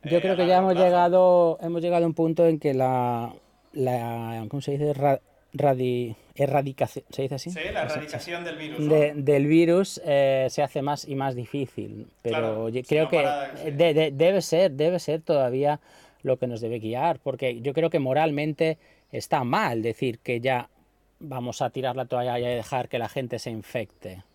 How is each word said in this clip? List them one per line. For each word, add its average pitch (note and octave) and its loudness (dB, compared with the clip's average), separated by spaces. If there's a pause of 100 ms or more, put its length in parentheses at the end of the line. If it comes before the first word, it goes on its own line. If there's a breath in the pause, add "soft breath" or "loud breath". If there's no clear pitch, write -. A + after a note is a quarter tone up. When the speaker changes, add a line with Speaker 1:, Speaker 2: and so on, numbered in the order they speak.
Speaker 1:
Yo D#3+ 2
Speaker 2:
eh, - -8
Speaker 1:
creo F#3+ 2
Speaker 2:
a - 2
Speaker 1:
que F3+ 2
ya F3 4
Speaker 2:
largo F#3 6
Speaker 1:
hemos F#3 4
Speaker 2:
plazo. F#3 6
Speaker 1:
llegado, F3 6
hemos E3+ -4
llegado F3 2
a E3+ 4
un D#3+ 0
punto E3 2
en D#3+ 4
que C#3 0
la, B2 0 (400)
la, A#2 -4
¿cómo C#3+ -6
se C#3+ -4
dice? D3 -2
Ra-, C#3 2 (320)
radi-, B2+ 0 (200 soft breath)
erradicación, C#3 -2
¿se - -6
dice C3+ -6
así? C3+ -10
Speaker 2:
Sí, F3 -10 (140)
la D#3+ -4
Speaker 1:
O - -8
sea, D3+ -6
Speaker 2:
erradicación E3+ -10
del E3 -8
virus, D3+ -6
Speaker 1:
de-, D3+ 4
Speaker 2:
¿no? D3 -6
Speaker 1:
del C#3+ 4
virus, E3+ 4
eh, C3+ 2
se - -2
hace C#3+ -2
más C#3+ -4
y C#3 -6
más C3+ -4
difícil, A2 -10 (140)
pero A2+ -2
Speaker 2:
Claro, A2+ -4
Speaker 1:
yo B2 -6
Speaker 2:
si B2+ -12
Speaker 1:
creo D#3 2
Speaker 2:
no D#3 -6
Speaker 1:
que F3 2
Speaker 2:
para... C#3+ -4
sí. D#3 -8
Speaker 1:
de-, D#3 4
de-, D#3 4
debe E3+ 4
ser, E3+ 2
debe D#3+ 0
ser D#3+ -4
todavía C#3+ 0 (420 soft breath)
lo C3 0
que B2+ -4
nos A#2 -6
debe A#2 -4
guiar, B2+ -2
porque B2+ -4
yo C3+ -4
creo D#3+ 2
que D#3+ 0
moralmente D3+ 0 (340 soft breath)
está C3+ -2
mal B2+ 0
decir A#2 -4
que A#2+ -4
ya B2 -2 (500)
vamos B2+ -8
a B2+ 0
tirar B2+ -4
la B2+ -6
toalla B2 -2
y A#2+ -2
a B2 -2
dejar A#2+ -4
que B2+ -4
la A2+ -4
gente B2 -6
se - -10
infecte. G2+ -10 (120)